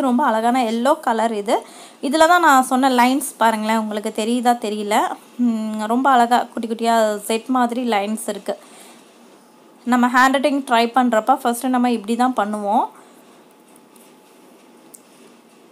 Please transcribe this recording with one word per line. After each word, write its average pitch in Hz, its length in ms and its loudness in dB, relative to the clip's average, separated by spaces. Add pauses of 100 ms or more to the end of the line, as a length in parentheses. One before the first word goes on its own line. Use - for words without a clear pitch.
ரொம்ப 254 220 2
அழகான 240 420 0
எல்லோ 240 200 0 (140)
கலர். 226 360 0
இது, 233 140 -2 (520)
இதில் 320 240 4
தான் 359 160 4
நான் 269 240 4
சொன்ன 262 180 2 (100)
லைன்ஸ் 254 300 2 (120)
பாருங்களேன், 220 420 0
உங்களுக்கு 214 280 -6 (100)
தெரியுதா 240 320 0 (120)
தெரியல. 208 300 -4 (500)
ம், 220 380 -4 (100)
ரொம்ப 262 220 0
அழகா 240 240 4 (140)
குட்டி 226 180 -8
குட்டியா 233 240 0 (320)
செட் 226 300 -4
மாதிரி 240 260 -2 (120)
லைன்ஸ் 208 380 -4
இருக்கு. 202 220 -8 (1400)
நம்ம 247 220 2
ஹேண்ட் 262 220 4
ரைட்டிங் 277 320 0
ட்ரை 233 140 4 (140)
பண்றப்ப 233 360 2 (100)
ஃபர்ஸ்ட் 254 320 -2
நம்ம 247 220 0
இப்படி 214 260 -4
தான் 254 180 -2
பண்ணுவோம். 208 440 -2 (2750)